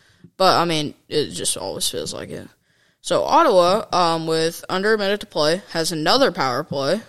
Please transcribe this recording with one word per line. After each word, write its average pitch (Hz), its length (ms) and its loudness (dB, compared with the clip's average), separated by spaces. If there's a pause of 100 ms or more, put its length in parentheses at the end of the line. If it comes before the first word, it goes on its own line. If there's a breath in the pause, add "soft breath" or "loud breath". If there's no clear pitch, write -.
(380 soft breath)
But, 180 200 4
I 160 60 2
mean, 156 300 -2 (160)
it 123 220 -2
just - 260 -6
always 92 320 -6
feels - 240 -8
like 71 160 -12
it. - 180 -14 (540)
So, 160 220 0
Ottawa, 190 680 4
um, 165 340 0
with 160 400 -2
under 196 260 0
a 220 40 2
minute 202 240 -2
to 214 40 -14
play, 165 360 0 (100)
has 170 200 -2
another 185 400 2
power 135 320 -2
play. 143 460 -2